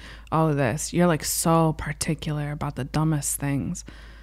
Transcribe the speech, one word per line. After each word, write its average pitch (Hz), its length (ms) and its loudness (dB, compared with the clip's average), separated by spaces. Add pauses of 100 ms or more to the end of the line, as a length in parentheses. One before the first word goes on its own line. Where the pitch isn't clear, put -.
(320)
All 160 160 4
of 151 80 2
this. 139 380 0
You're, 175 140 6
like, 160 180 2
so 165 480 4
particular 147 800 -4
about 147 240 -6
the 127 80 -4
dumbest 151 520 0
things. 139 460 -2 (400)